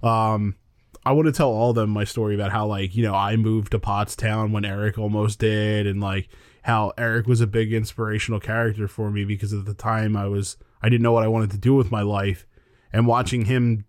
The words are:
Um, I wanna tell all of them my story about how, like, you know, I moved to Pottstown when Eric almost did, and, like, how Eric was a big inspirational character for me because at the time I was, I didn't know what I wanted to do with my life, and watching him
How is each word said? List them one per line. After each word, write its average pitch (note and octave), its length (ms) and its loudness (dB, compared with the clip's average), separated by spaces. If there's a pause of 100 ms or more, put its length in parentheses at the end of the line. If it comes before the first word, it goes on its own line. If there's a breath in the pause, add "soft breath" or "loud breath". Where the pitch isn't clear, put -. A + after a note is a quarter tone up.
Um, A2 520 2 (500)
I B2+ 80 2
wanna D3+ 200 4
tell C#3+ 180 2
all A2+ 200 2
of A#2 60 2
them A2 140 0
my G#2 140 0
story G#2+ 300 -2
about G2+ 180 -2
how, G#2+ 140 0
like, G2 300 -4
you A#2 60 2
know, G#2 120 0
I G2 220 2
moved A2 360 0
to A2 60 0
Pottstown G#2+ 760 -2
when G#2 120 -2
Eric G2+ 320 -2
almost G#2+ 440 0
did, G#2+ 460 2
and, G2+ 140 -2
like, G2 280 -4 (340 soft breath)
how A2 340 0
Eric A#2 300 0
was A#2 160 4
a A#2 40 4
big A2 280 0
inspirational A2 680 -4
character A2 480 -2
for G#2+ 220 -4
me G#2 160 -2
because G2+ 260 -4
at G2 140 -4
the G#2 80 -6
time A2 420 -2
I G2+ 100 -2
was, G2+ 300 -4 (260 soft breath)
I A2 60 2
didn't A#2 140 4
know A#2 100 4
what A2+ 120 4
I A2 40 2
wanted A2 220 0
to G2+ 80 -6
do B2 160 4
with B2 160 4
my A2 120 -2
life, G2+ 440 -2 (460 soft breath)
and A#2 160 4
watching A#2 380 0
him A#2+ 420 2